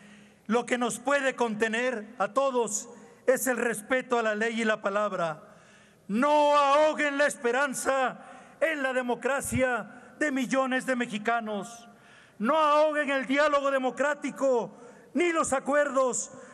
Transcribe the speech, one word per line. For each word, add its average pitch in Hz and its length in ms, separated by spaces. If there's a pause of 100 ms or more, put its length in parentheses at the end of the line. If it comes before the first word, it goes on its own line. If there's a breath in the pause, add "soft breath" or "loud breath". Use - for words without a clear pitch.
(480 loud breath)
Lo 240 180
que 254 120
nos 240 220
puede 269 360
contener 226 800
a 202 160
todos 247 560 (360 loud breath)
es 247 220
el 254 80
respeto 233 640
a 233 40
la 214 120
ley 226 260
y 226 40
la 214 160
palabra. 196 760 (540 loud breath)
No 294 480
ahoguen 294 600
la 285 100
esperanza 262 920 (400 loud breath)
en 302 240
la 262 80
democracia 247 1300
de 302 120
millones 262 540
de 254 120
mexicanos. 214 880 (500 loud breath)
No 262 200
ahoguen 302 540
el 269 140
diálogo 285 460
democrático 262 1080 (360 loud breath)
ni 339 180
los 320 220
acuerdos 269 800 (220 loud breath)